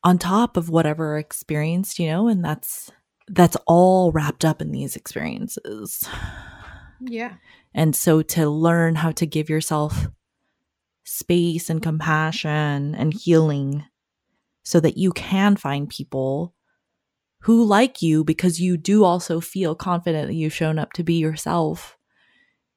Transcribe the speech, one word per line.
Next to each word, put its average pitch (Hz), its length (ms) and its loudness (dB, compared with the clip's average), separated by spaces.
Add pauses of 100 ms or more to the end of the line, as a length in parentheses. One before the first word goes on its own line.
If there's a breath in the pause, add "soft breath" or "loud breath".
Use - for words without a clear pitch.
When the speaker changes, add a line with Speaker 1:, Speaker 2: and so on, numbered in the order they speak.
Speaker 1:
on 180 140 6
top 202 380 0
of 170 120 -2
whatever 160 480 0
I 151 40 -2
experienced, 156 760 -4
you 175 80 -2
know, 175 220 0
and 190 160 0
that's, - 460 -8 (360)
that's 175 300 4 (100)
all 180 460 6
wrapped 151 320 -2
up 156 180 0
in 156 80 -6
these 139 260 -6
experiences. - 1120 -10 (920 loud breath)
Speaker 2:
Yeah. 233 340 -10 (400 soft breath)
Speaker 1:
And 156 200 2
so 160 280 2
to 156 260 0
learn 165 480 2
how 160 160 -2
to 165 140 -2
give 156 240 -4
yourself 156 580 -2 (960)
space 170 680 -2
and 160 120 -2
compassion 156 1120 -2
and 156 200 0
healing 147 680 2 (760)
so - 180 2
that 156 180 0
you 180 140 0
can 196 440 2
find 143 320 -6
people 139 640 -6 (880)
who 233 220 6
like 220 380 2
you 156 220 2
because 165 360 0
you 180 160 2
do 202 280 4
also 175 360 0
feel 170 340 -4
confident 170 540 -2
that - 60 -6
you've 156 200 -2
shown 156 240 -2
up 151 160 -6
to 175 100 -6
be 170 100 2
yourself 160 840 -2 (800)